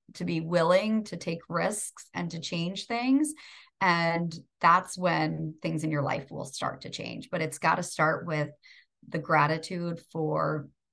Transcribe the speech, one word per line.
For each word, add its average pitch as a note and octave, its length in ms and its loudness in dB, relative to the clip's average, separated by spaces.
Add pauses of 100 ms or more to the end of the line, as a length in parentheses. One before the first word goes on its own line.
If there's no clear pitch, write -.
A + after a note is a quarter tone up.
(160)
to F3+ 100 -6
be E3+ 140 0
willing F3+ 640 4
to F3 120 -8
take E3 320 -6
risks E3+ 640 -4
and F3 180 -4
to E3 80 -8
change F3 460 -4
things. C4 480 2 (480)
And E3+ 560 2 (240)
that's F3+ 360 4
when D#3+ 640 0
things D#3+ 220 -2
in D#3 80 0
your D3 100 0
life - 300 -2
will D3+ 140 -8
start - 360 -6
to - 80 -12
change. - 400 -10
But E3+ 120 -2
it's D#3+ 180 -4
gotta F3 240 2
start D#3+ 420 0
with D3+ 240 -2 (580)
the D#3+ 120 -6
gratitude D#3+ 800 0 (120)
for D#3 560 -2 (260)